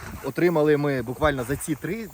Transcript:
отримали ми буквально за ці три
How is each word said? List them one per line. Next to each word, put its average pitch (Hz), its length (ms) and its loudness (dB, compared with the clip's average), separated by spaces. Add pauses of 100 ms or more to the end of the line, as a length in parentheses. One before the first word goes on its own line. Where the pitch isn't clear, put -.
(240)
отримали 151 540 4
ми 143 240 0
буквально 131 420 0
за 131 120 -4
ці 147 200 -4
три 202 380 -8